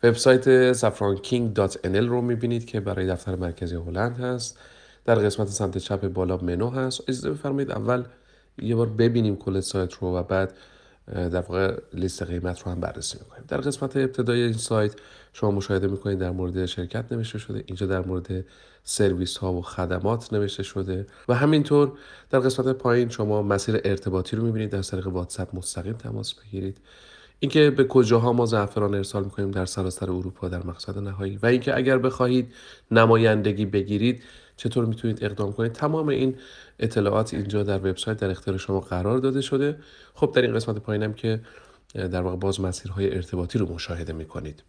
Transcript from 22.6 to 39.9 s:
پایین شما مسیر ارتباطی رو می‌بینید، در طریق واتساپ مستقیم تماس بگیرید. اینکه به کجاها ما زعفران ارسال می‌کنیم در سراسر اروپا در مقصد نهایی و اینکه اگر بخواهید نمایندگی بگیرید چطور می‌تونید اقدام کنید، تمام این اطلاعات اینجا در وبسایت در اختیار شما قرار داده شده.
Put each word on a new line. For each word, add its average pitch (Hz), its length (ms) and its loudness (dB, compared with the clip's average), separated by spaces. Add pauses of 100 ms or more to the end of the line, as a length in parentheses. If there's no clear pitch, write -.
پایین 123 400 2
شما 107 340 0
مسیر 101 420 2
ارتباطی 95 520 -2
رو 113 80 -2
می‌بینید، 110 260 -2
در 98 120 -4
طریق 95 240 -6
واتساپ 90 500 -6
مستقیم 92 360 -8
تماس 110 420 -8
بگیرید. 98 440 -8 (600)
اینکه 147 300 6
به 135 140 4
کجاها 120 480 6
ما 120 140 2
زعفران 104 480 0
ارسال 98 300 -2
می‌کنیم 98 260 -4
در 95 160 -2
سراسر 92 440 -4
اروپا 90 380 -6
در 87 180 -6
مقصد 95 320 -10
نهایی 98 380 -6
و 101 100 0
اینکه 127 300 4
اگر 131 220 4
بخواهید 127 540 2 (380)
نمایندگی 110 760 6
بگیرید 104 560 0 (340)
چطور 117 280 -2
می‌تونید 113 400 -2
اقدام 101 280 -2
کنید، 113 200 -2
تمام 151 360 -2
این 131 280 2 (420)
اطلاعات 107 560 0
اینجا 104 280 -2
در 101 160 0
وبسایت 95 380 -2
در 101 140 -2
اختیار 95 260 -4
شما 95 240 -2
قرار 95 380 -2
داده 131 220 0
شده. 143 360 -2 (380)